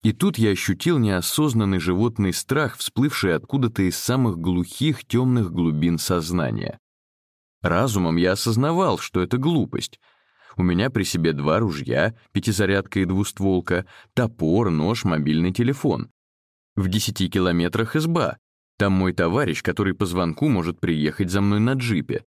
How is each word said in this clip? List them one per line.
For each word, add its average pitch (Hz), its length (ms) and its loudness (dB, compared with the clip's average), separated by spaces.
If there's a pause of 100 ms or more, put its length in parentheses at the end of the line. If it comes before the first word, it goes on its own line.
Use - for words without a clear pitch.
И 110 120 2
тут 175 260 -2
я 110 100 4
ощутил 101 480 0
неосознанный 107 800 0
животный 92 560 0
страх, 139 420 -2
всплывший 113 600 0
откуда-то 117 480 -2
из 87 160 0
самых 120 400 0
глухих, 90 680 -2
темных 120 460 2
глубин 82 480 0
сознания. 78 800 -4 (840)
Разумом 90 540 0
я 90 160 2
осознавал, 127 640 0
что - 240 -4
это 123 160 -2
глупость. 139 640 -2 (560)
У 92 80 0
меня 90 260 2
при 104 140 0
себе 82 300 0
два 73 260 0
ружья, 76 580 -2 (140)
пятизарядка 98 680 0
и 95 40 2
двустволка, 92 800 0 (300)
топор, 98 560 2
нож, 82 320 0
мобильный 80 500 0
телефон. 123 560 -2 (680)
В 95 120 0
десяти 98 420 -2
километрах 90 680 0
изба. 160 440 -2 (400)
Там 98 140 2
мой 92 200 2
товарищ, 87 480 0
который 95 320 0
по 98 140 -2
звонку 90 420 -2
может 90 300 -2
приехать 82 500 -2
за 98 120 0
мной 101 180 2
на 123 140 2
джипе. 110 520 -4 (100)